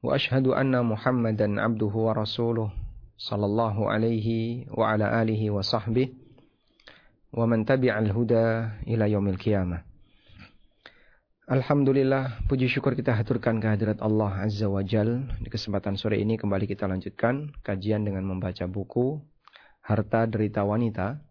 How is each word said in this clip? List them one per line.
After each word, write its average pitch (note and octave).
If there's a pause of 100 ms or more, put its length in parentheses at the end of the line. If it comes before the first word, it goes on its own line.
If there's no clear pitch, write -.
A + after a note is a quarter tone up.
wa C3+
ashhadu C3
anna C3
Muhammadan A2
abduhu A2
wa A2
rasuluh, A2 (480)
sallallahu G#2
alaihi A2+
wa A2
ala G#2+
alihi G#2+
wa G2+
sahbihi A#2 (1300)
wa A#2
man A2+
tabi'al A#2
huda A2+
ila A2+
yaumil G2+
qiyamah. F2+ (1700)
Alhamdulillah, C3+
puji B2+
syukur B2+
kita A#2+
haturkan A2+
kehadirat G#2+
Allah G#2+
Azza G#2
wa G2
Jal. A2+ (160)
Di -
kesempatan G2+
sore G#2+
ini A2
kembali G2
kita G2+
lanjutkan A#2
kajian G#2
dengan F#2+
membaca F#2
buku B2 (640)
Harta G#2+
Derita G#2+
Wanita. G#2+ (120)